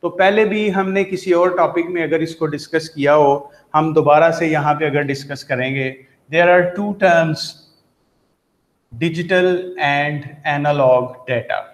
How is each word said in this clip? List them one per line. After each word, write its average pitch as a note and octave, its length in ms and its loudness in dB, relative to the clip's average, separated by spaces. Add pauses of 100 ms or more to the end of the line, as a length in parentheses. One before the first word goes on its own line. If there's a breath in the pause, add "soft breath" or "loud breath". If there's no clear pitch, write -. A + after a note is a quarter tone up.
तो F3 60 -4
पहले G3+ 360 2
भी G#3+ 240 -2
हमने F#3+ 360 -2
किसी F#3+ 280 -4
और F3+ 240 2
topic E3+ 300 0
में F3 160 -6
अगर D#3+ 200 -2
इसको D#3+ 240 -6
discuss D3+ 420 -6
किया C#3+ 240 0
हो, C#3+ 400 2 (220 loud breath)
हम D#3 200 0
दोबारा D#3 360 6
से E3 160 -4
यहाँ D3+ 280 0
पे D#3 120 -4
अगर D3 160 -2
discuss C#3 400 -8
करेंगे, C3 540 -6 (380 soft breath)
there F3 160 4
are F3 160 4 (100)
two G#3 140 -6 (120)
terms, E3 360 2 (1600)
digital F3 440 0 (380)
and C#3+ 340 0 (400)
analog C#3 440 2 (280)
data। - 320 -4 (120)